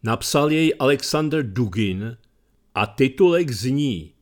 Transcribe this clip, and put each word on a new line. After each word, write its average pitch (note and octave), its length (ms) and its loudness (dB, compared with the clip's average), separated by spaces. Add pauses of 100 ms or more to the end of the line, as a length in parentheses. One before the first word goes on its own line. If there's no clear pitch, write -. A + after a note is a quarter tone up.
napsal C#3+ 500 0
jej D#3+ 260 2
Alexander C#3+ 720 0
Dugin G#2 640 -2 (580)
a - 120 -2
titulek E3+ 640 2
zní A#2+ 720 -4